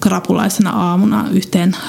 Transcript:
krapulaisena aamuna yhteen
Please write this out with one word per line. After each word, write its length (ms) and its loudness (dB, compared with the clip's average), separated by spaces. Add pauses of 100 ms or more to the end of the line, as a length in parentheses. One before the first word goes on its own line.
krapulaisena 680 0
aamuna 640 0
yhteen 440 0 (120)